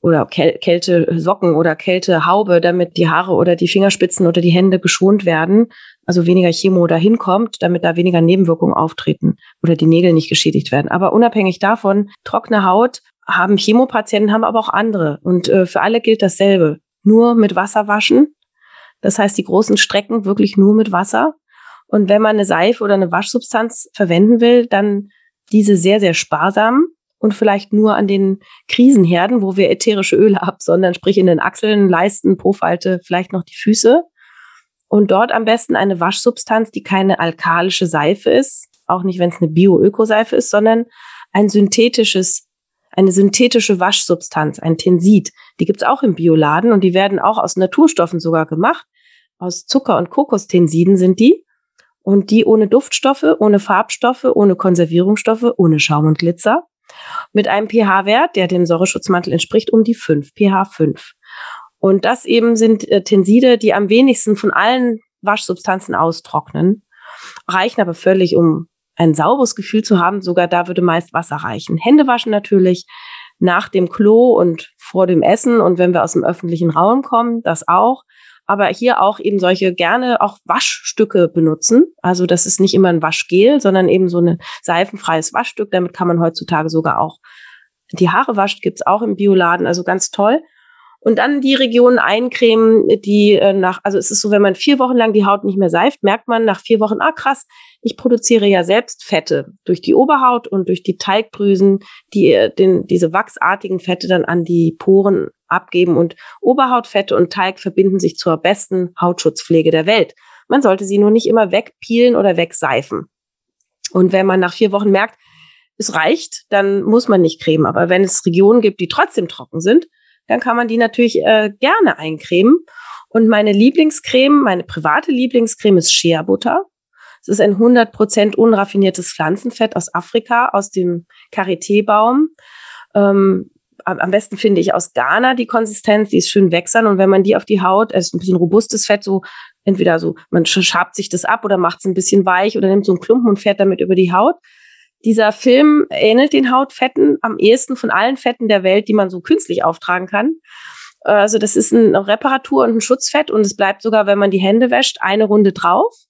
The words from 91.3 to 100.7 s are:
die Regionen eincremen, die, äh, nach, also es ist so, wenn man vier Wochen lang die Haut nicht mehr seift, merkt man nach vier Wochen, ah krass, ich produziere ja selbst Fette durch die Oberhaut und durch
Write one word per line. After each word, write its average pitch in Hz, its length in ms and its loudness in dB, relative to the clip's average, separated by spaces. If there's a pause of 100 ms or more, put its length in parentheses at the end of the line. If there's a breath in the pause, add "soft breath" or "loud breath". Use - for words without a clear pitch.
die 269 140 0
Regionen 247 420 2
eincremen, 226 920 2 (140)
die, 208 320 2
äh, 196 200 2
nach, 185 300 -2
also 202 140 -2
es - 140 -4
ist 214 100 -2
so, 214 80 -4
wenn 202 120 2
man 196 120 2
vier 285 240 0
Wochen 254 180 0
lang 226 180 2
die 208 120 2
Haut 202 180 0
nicht 196 140 -4
mehr 185 140 0
seift, 190 320 -2
merkt 202 240 -2
man 226 180 -2
nach 196 140 -2
vier 220 200 -2
Wochen, 214 220 -2
ah 320 100 0
krass, 269 360 -6 (340 soft breath)
ich - 160 -6
produziere 233 480 0
ja 190 180 2
selbst 202 400 -4
Fette - 440 -4 (180)
durch 180 160 -4
die - 140 0
Oberhaut 254 520 0
und 190 220 -4
durch 185 140 -4